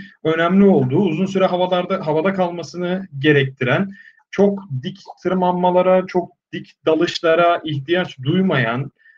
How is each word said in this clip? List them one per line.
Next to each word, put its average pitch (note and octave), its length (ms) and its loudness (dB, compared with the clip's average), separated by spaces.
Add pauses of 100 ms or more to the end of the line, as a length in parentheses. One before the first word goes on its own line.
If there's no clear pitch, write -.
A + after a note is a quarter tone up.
(240)
önemli E3+ 420 4
olduğu, C#3+ 340 4
uzun F3+ 260 0
süre F#3+ 200 0
havalarda, F3+ 640 -2
havada D#3 260 0
kalmasını F3+ 760 -4 (120)
gerektiren, C#3+ 720 0 (400)
çok G3 280 2 (240)
dik F#3 140 -10 (260)
tırmanmalara, F3+ 840 2
çok F3+ 240 -4 (220)
dik - 180 -12 (140)
dalışlara E3 800 2
ihtiyaç D#3 600 -4
duymayan, C#3 680 0 (260)